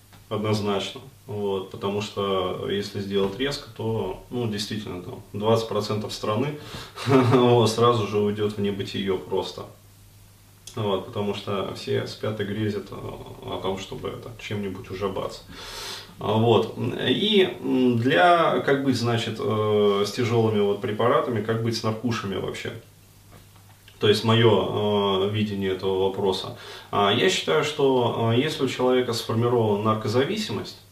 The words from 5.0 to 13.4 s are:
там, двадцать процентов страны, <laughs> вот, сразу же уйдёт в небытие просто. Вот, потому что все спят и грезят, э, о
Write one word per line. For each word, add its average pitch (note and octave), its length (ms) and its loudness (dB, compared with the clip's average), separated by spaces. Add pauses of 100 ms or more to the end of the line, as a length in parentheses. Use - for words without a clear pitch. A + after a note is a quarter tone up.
там, - 200 -12 (120)
двадцать A2 340 2
процентов G#2 460 -4
страны, B2 440 -2 (220)
<laughs> - 280 -12
вот, A#2+ 600 6
сразу A#2 380 2
же G#2 120 0
уйдёт G#2 380 0
в G2+ 40 -2
небытие G2 560 -2
просто. - 480 -6 (1120)
Вот, G2+ 320 -2
потому G2+ 260 -2
что G2+ 420 -4
все A2+ 320 -4
спят G#2+ 320 -6
и G#2 40 -2
грезят, G2+ 480 -4
э, - 40 -12
о - 680 -12